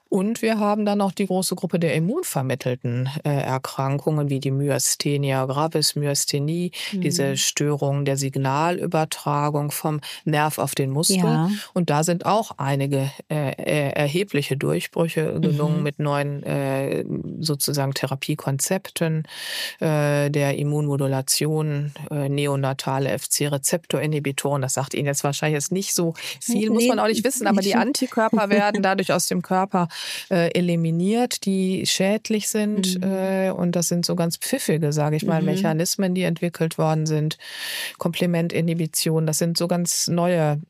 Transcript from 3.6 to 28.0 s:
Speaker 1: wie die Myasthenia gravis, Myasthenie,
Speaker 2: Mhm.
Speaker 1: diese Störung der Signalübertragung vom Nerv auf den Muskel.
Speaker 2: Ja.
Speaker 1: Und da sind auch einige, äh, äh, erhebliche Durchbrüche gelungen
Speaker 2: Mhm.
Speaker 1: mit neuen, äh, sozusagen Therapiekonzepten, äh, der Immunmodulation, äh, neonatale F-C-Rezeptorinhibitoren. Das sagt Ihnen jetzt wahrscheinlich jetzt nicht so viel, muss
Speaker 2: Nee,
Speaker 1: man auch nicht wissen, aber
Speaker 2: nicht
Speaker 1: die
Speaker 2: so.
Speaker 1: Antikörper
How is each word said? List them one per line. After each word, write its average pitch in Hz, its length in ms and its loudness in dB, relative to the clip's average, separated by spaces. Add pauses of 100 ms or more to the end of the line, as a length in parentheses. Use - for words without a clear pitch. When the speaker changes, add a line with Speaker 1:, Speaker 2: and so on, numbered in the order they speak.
Speaker 1:
wie 135 120 -2
die 135 100 -2
Myasthenia 139 960 0
gravis, 151 500 0
Myasthenie, 147 760 0 (200)
Speaker 2:
Mhm. 190 100 -2
Speaker 1:
diese 139 360 0
Störung 143 640 0
der 139 140 0
Signalübertragung 147 1500 0
vom 151 300 -2 (240)
Nerv 151 340 2
auf 139 160 0
den 139 160 0
Muskel. 156 320 2
Speaker 2:
Ja. 160 260 4 (240)
Speaker 1:
Und 175 160 0
da 147 140 4
sind 170 220 0
auch 214 320 2
einige, 139 520 0 (200)
äh, 147 220 0
äh, 147 420 0
erhebliche 147 640 -2
Durchbrüche 160 840 -2
gelungen 160 380 2
Speaker 2:
Mhm. 147 60 0
Speaker 1:
mit 147 160 -4
neuen, 143 440 -2
äh, 139 640 -2 (340)
sozusagen 143 540 -2
Therapiekonzepten, 151 1300 -2 (560)
äh, 147 500 2
der 143 280 2
Immunmodulation, 147 1400 0 (160)
äh, 143 180 -2
neonatale 139 840 0
F-C-Rezeptorinhibitoren. 143 1500 -2
Das 127 120 -2
sagt 139 200 -4
Ihnen - 140 -2
jetzt 143 160 -2
wahrscheinlich 151 320 0
jetzt 143 160 -2
nicht 190 220 -2
so 170 220 0 (260)
viel, 220 280 0
muss 220 140 4
Speaker 2:
Nee, 247 60 4
Speaker 1:
man 220 100 2
auch 214 80 2
nicht 220 160 2
wissen, 240 240 0
aber 196 140 4
Speaker 2:
nicht 196 60 2
Speaker 1:
die 196 40 2
Speaker 2:
so. - 80 2
Speaker 1:
Antikörper 220 720 2